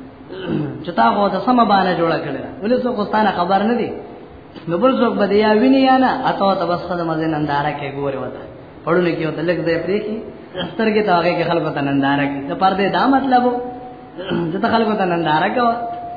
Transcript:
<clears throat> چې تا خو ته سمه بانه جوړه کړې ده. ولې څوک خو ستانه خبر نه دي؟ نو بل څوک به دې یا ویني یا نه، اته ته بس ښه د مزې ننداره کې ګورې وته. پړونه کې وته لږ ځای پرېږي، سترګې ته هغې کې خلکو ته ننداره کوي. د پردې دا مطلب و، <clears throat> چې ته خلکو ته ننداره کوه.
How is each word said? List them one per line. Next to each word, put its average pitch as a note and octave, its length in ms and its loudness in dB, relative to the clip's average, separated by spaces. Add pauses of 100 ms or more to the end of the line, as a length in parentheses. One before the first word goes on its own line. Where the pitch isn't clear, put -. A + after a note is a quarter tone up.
(320)
<clears throat> D#3+ 520 -6
چې F3+ 60 -10
تا A3+ 200 2
خو G3+ 180 2
ته G3 100 -2
سمه A#3+ 260 4
بانه F#3 300 4
جوړه E3 300 0
کړې C3+ 200 -6
ده. - 140 -10
ولې A3 240 0
څوک A#3+ 140 -2
خو G#3 80 -2
ستانه G#3+ 260 2
خبر F3+ 320 2
نه A3+ 120 2
دي؟ C#3+ 160 -2 (760)
نو E3+ 120 -2
بل B3+ 140 4
څوک A3+ 220 2
به G3+ 120 2
دې G3+ 180 4
یا A3 80 4
ویني C4 280 6
یا C4 180 6
نه، B3+ 120 4 (160)
اته F#3+ 280 2
ته F#3 120 -2
بس E3+ 140 0
ښه F3+ 160 -6
د E3+ 60 -2
مزې D#3+ 240 -2
ننداره D3+ 460 0
کې D3 220 -6
ګورې C#3 240 -4
وته. B2 240 -10 (380)
پړونه E3+ 300 2
کې D#3+ 160 -2
وته D3 160 -4
لږ E3+ 180 0
ځای E3 180 0
پرېږي، G#3 380 -4 (520)
سترګې A3 360 0
ته F#3+ 80 2
هغې F3 220 2
کې E3+ 140 0
خلکو D#3+ 220 0
ته D3 100 -4
ننداره C#3 460 2
کوي. - 220 -6
د E3+ 100 -4
پردې F#3+ 340 2
دا F3+ 140 2
مطلب C4 380 4
و، B3 80 2 (540)
<clears throat> E3+ 460 -6
چې G3 80 -2
ته A3 80 2
خلکو G#3+ 260 2
ته G3+ 100 0
ننداره E3+ 440 2
کوه. A#3 260 2 (420)